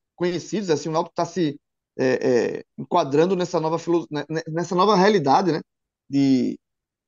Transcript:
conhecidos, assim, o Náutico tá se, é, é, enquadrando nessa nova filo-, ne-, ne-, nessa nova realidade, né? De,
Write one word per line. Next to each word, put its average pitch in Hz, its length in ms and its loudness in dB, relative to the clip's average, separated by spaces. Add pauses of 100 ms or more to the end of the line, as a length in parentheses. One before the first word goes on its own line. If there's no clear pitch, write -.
(160)
conhecidos, 175 540 -4
assim, 151 180 -2
o 156 40 -4
Náutico 220 220 -2
tá 170 100 -2
se, 165 360 -4 (360)
é, 127 640 0
é, - 60 -14 (120)
enquadrando 160 600 0
nessa 175 240 -4
nova 160 180 -4
filo-, 170 320 -2
ne-, 147 180 -8
ne-, 156 200 -6
nessa 165 260 -6
nova 202 220 4
realidade, 180 560 4
né? 156 80 -2 (500)
De, 135 480 2 (500)